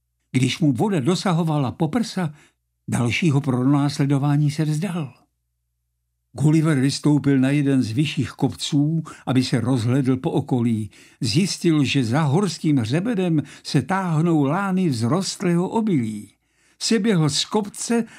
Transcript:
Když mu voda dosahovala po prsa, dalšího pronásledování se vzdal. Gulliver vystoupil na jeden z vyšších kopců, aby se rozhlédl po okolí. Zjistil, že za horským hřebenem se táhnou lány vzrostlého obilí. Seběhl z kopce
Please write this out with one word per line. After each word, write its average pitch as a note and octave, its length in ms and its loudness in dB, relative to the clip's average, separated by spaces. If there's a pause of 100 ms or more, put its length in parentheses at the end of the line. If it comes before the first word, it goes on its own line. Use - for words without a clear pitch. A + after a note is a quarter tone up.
(320)
Když B2+ 280 0
mu D3 140 2
voda F3 260 0
dosahovala D#3+ 720 0
po D#3 160 -2
prsa, F3+ 460 -4 (540)
dalšího B2 540 0
pronásledování C#3+ 1120 0
se D#3 140 -4
vzdal. D3+ 480 -4 (1200)
Gulliver D3+ 460 2
vystoupil C#3 600 2
na C3 100 2
jeden C#3 340 2
z A2 80 -6
vyšších C#3 400 -2
kopců, D3 720 -2 (220)
aby B2+ 180 2
se B2+ 180 -2
rozhlédl B2 560 0
po - 140 -4
okolí. A#2 580 -2 (320)
Zjistil, D3+ 640 0
že B2+ 200 0
za A#2+ 180 0
horským D#3 560 0
hřebenem E3+ 640 0 (220)
se D3 180 0
táhnou E3+ 600 0
lány F#3 460 0
vzrostlého E3+ 800 0
obilí. A#2 640 -2 (460)
Seběhl G3 500 2
z - 160 -2
kopce A3+ 600 -2 (140)